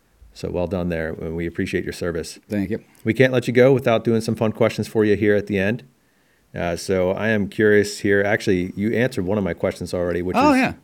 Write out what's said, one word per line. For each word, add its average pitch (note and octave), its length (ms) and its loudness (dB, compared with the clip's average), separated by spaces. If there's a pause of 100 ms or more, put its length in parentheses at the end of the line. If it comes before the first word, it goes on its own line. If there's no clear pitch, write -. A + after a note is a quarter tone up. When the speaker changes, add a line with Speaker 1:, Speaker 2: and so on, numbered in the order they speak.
(320)
Speaker 1:
So - 180 -10
well F2 180 -2
done F2 220 -2
there, D#2+ 200 -4
and D#2+ 260 -8
we E2+ 100 -4
appreciate F#2 360 -4
your D2 100 -8
service. E2 460 -6 (100)
Speaker 2:
Thank G2 220 -2
you. A2 140 -6 (200)
Speaker 1:
We A2 100 2
can't B2+ 180 4
let B2+ 160 0
you B2+ 40 -2
go B2 200 6
without A#2 320 2
doing A2+ 160 0
some A2+ 160 -2
fun A2 160 0
questions A2 340 0
for G#2+ 180 2
you G#2 120 4
here G#2 180 2
at G2+ 140 0
the G2+ 100 -2
end. G#2+ 240 -2 (720)
Uh, F2 220 -4
so F#2 340 0
I G2 200 -2
am G2+ 180 0
curious G#2 520 4
here. G2+ 220 2
Actually, F#2+ 540 0
you G#2+ 160 -2
answered A2+ 320 -2
one G#2 140 -2
of G2 60 -2
my E2+ 100 -4
questions F2+ 380 -4
already, F2 300 -2
which F2+ 140 -4
Speaker 2:
Oh, C#4+ 160 4
Speaker 1:
is, B3+ 60 2
Speaker 2:
yeah. A#3+ 140 0 (120)